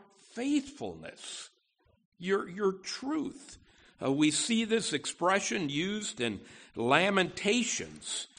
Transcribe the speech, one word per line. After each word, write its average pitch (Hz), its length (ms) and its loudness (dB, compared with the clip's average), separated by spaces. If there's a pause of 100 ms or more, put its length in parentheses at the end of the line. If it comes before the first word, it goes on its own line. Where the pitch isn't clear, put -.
(320)
faithfulness, 226 1200 -4 (680)
your, 196 300 0
your 190 240 0
truth. - 840 -6 (440)
Uh, 135 100 2
we 151 180 6
see 226 340 2
this 220 280 0
expression 185 760 0
used 185 520 -2
in 107 200 0 (360)
Lamentations, 180 1500 0 (100)